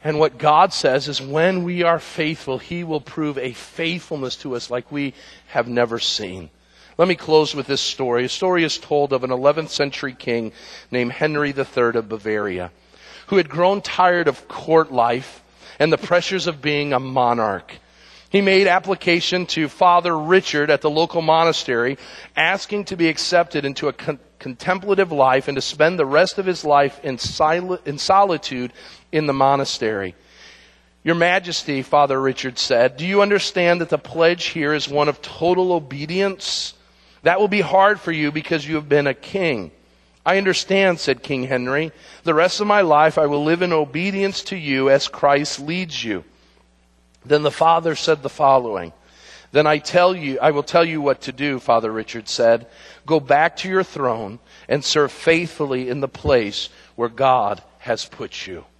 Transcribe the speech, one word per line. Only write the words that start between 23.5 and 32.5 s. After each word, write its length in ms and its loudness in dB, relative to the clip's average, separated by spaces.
into 240 -4
a 40 -4
con-, 260 -8
contemplative 720 -2
life 360 2
and 80 -4
to 60 -4
spend 360 0
the 80 0
rest 320 2
of 80 -4
his 180 -4
life 400 2
in 160 -6
sil-, 640 -2
in 140 -8
solitude 760 0
in 140 0
the 60 0
monastery. 800 0
"Your 100 0
Majesty," 680 -2
Father 380 2
Richard 380 -4